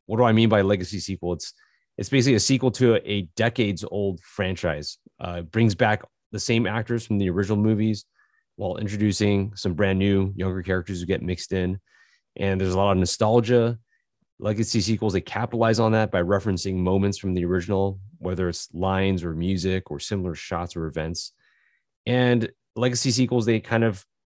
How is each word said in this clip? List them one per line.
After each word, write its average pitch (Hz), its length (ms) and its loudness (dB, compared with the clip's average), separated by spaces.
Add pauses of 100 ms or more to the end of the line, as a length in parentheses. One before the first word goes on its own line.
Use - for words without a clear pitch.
what 110 120 -2
do 123 60 6
I 113 80 6
mean 110 180 6
by 104 100 6
legacy 95 380 0
sequel? 87 340 -6
It's, - 220 -8 (420)
it's - 140 -8
basically 135 240 4
a 104 60 4
sequel 127 320 2
to 117 240 4
a, - 140 -4
a 101 120 -2 (140)
decades 107 540 0
old 98 300 -4
franchise. 87 800 -6 (200)
Uh, 87 200 -10
it 82 120 -12
brings 113 240 2
back 107 280 2 (300)
the 104 80 -6
same 117 260 0
actors 113 400 -4
from 104 120 0
the 95 120 0
original 98 260 0
movies 107 480 2 (520)
while 92 200 -6
introducing 104 800 0
some 90 180 -4
brand 95 240 2
new 98 380 2
younger 92 260 -4
characters 90 380 -4
who 87 60 -6
get 92 160 -2
mixed 90 300 -6
in. 92 280 -2 (560)
And 95 240 -2
there's 92 140 0
a 92 40 2
lot 98 140 4
of 92 60 4
nostalgia. 113 800 2 (600)
Legacy 107 420 -2
sequels, 104 320 0
they 92 80 0
capitalize 113 600 0
on 110 120 4
that 110 200 2
by - 100 2
referencing 95 540 0
moments 98 420 2
from 92 160 -4
the 87 100 0
original, 95 540 0 (200)
whether 90 300 -2
it's - 240 -8
lines 95 520 0
or 82 100 -4
music 92 560 -2
or 71 80 -8
similar 90 380 -6
shots 87 400 -8
or 80 100 -6
events. 80 460 -8 (720)
And 123 420 2 (280)
legacy 123 340 0
sequels, 120 360 0
they 113 120 2
kind 113 240 0
of 104 220 -2 (220)